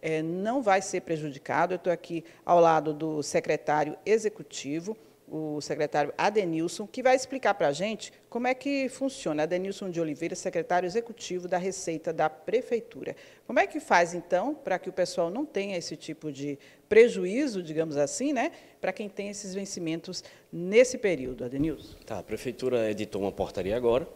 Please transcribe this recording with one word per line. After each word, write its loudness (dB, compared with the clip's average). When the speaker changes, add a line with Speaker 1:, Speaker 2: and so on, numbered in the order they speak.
Speaker 1:
eh, 0
não -2
vai 4
ser -4
prejudicado. -2
Eu -4
tô -2
aqui -4
ao 6
lado 6
do -4
secretário 0
executivo, -2
o -6
secretário 0
Adenilson, 0
que -10
vai 6
explicar 0
pra 2
gente -4
como -2
é 2
que -2
funciona. -2
Adenilson -2
de -4
Oliveira, -2
secretário 0
executivo -6
da 0
Receita -4
da 2
Prefeitura. -4
Como 0
é 4
que -8
faz, 4
então, 0
pra -2
que -8
o -10
pessoal 0
não -4
tenha -4
esse -8
tipo -10
de -8
prejuízo, 6
digamos -2
assim, 0
né, 0
pra -2
quem -8
tem -8
esses -10
vencimentos -6
nesse 6
período, -2
Adenilson? -2
Speaker 2:
Tá, -6
a -10
Prefeitura -2
editou -4
uma 0
portaria -2
agora. 2